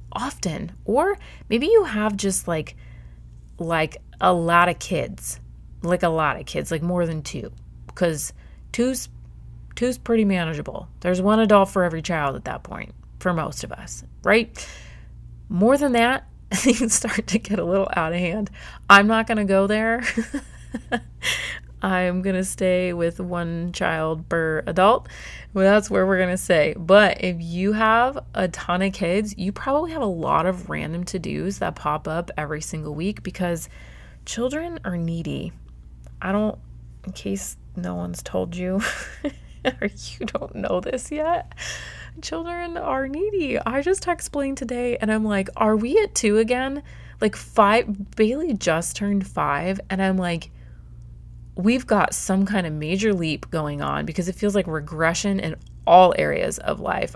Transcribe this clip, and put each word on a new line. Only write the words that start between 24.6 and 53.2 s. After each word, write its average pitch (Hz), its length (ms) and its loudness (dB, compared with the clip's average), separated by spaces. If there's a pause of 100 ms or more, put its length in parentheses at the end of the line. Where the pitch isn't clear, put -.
adult. 185 420 4 (440)
Well, 190 160 6
that's 208 200 4
where 196 160 4
we're 190 140 4
gonna 180 180 2
stay. 156 400 4
But 190 460 6
if 180 160 0
you 175 340 0
have 226 460 4 (160)
a 185 140 2
ton 180 340 -2
of 196 100 2
kids, 196 440 0
you 185 140 -2
probably 302 400 0
have 320 120 -2
a - 20 0
lot 160 400 2
of 180 240 -2
random 156 360 -4
to-dos 165 520 -4
that 165 180 -4
pop 151 320 -4
up 165 300 -4
every 151 240 -4
single 156 320 -8
week 185 300 -4
because 175 440 -4 (580)
children 302 600 -4
are 180 100 -2
needy. 165 580 -4 (680)
I 185 100 -2
don't, 214 280 0 (460)
in 190 80 -10
case - 440 -8 (180)
no 180 200 -6
one's 175 260 -8
told 180 340 -4
you 185 240 -2 (440)
<laughs> - 420 -10
or 254 300 -2
you - 320 -10
don't - 280 -8
know - 240 -2
this - 320 -6
yet, 311 420 -2 (680)
children 339 560 -6
are 269 300 -2
needy. 330 520 0
I 254 220 0
just 370 260 0
explained 277 500 -2
today 247 400 -2
and 220 140 0
I'm 220 140 2
like, 196 320 0
"Are 220 180 4
we 240 240 2
at 415 160 2
two 214 220 4
again?" 254 460 2 (380)
Like, 214 140 2
five, 208 800 2
Bailey 262 380 2
just 170 420 0
turned 202 300 0
five, 160 540 -2 (100)
and 190 120 0
I'm 190 160 2
like, 175 340 -2 (1040)
"We've 240 320 2
got 208 260 4
some 196 320 2
kind 190 220 0
of 156 60 -6
major 190 400 0
leap 165 360 -2